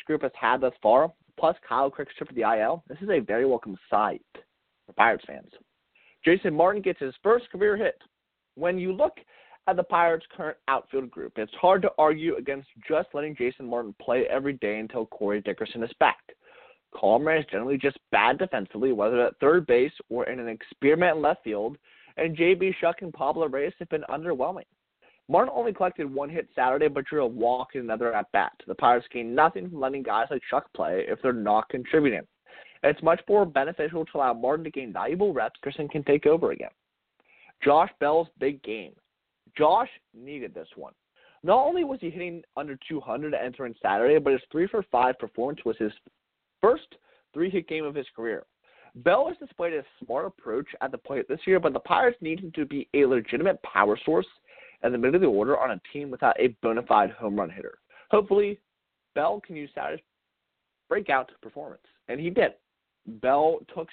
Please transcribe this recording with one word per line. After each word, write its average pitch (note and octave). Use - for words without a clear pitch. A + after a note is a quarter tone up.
group D3+
has C3+
had A#2+
thus B2+
far, C3
plus E3+
Kyle C3+
Crick's -
trip -
to C3
the A#2
I A2
L, D3
this C#3+
is G3
a F3
very A#2
welcome A2+
sight G#2
for -
Pirates A2+
fans. -
Jason F3
Martin F#3
gets F#3
his C3
first A#3+
career F#3+
hit. -
When F3
you F#3
look C4
at F#3
the F3
Pirates' E3+
current D#3
outfield C3
group, C#2+
it's A2
hard F#3
to G3
argue D#3
against C#3
just D#3+
letting D3+
Jason B2+
Martin A#2
play B2
every C3+
day G#2+
until A2
Corey G#2
Dickerson G#2+
is A#2+
back. -
Colomé C#3+
is C#3
generally B2+
just C3+
bad A2+
defensively, B2+
whether A#2
at -
third D#3
base B2+
or A#2+
in B2+
an A#2
experiment D#3
in D3+
left D3+
field, G#2+
and D#3+
J E3+
B F#3
Shuck E3+
and E3+
Pablo D3+
Reyes C#3
have E3+
been D#3
underwhelming. D#3+
Martin G3+
only A#3
collected F3
one C#3+
hit E3
Saturday, C3+
but C#3+
drew D3+
a B2
walk B2
in C3+
another A#2
at-bat. G2+
The F#2+
Pirates B2
gain A#2+
nothing E3+
from E3
letting C3+
guys A2+
like C#3+
Shuck -
play F2
if G#2
they're B2+
not G#2+
contributing. B2+
It's D3+
much E3
more G#3
beneficial D#3+
to -
allow B2+
Martin C3+
to D3+
gain B2+
valuable D#3+
reps. A#2
Dickerson C#3+
can D3+
take C#3+
over D3
again. -
Josh D3+
Bell's D#3+
big C3+
game. G#2
Josh F#3
needed B2
this E2+
one. -
Not A3+
only F4
was C4+
he -
hitting F3
under C#3+
two D#3
hundred C#3+
entering B2
Saturday, A#2
but C#3
his C3+
three-for-five D3+
performance B2
was A2+
his G#2+
first -
three-hit F3
game D#3
of D3
his C#3
career. A2+
Bell E3+
has F4+
displayed F3
a C#3+
smart C#3
approach C#3
at C3+
the B2
plate C#3
this D3+
year, F#3+
but D#3+
the C3
Pirates G#3+
need D#3+
him E3+
to D3+
be C#3
a C#3+
legitimate C3
power G#2
source F3
in A#2+
the B2
middle B2+
of F#3
the F3
order E3
on B2
a G2+
team C#3+
without B2+
a A#2+
bona A2+
fide G#2
home G#2
run F2+
hitter. -
Hopefully, G3+
Bell F#3+
can F3
use D3
Saturday's D3+
breakout D#3
performance, C#3
and B2+
he E3
did. F#3+
Bell C#3
took E3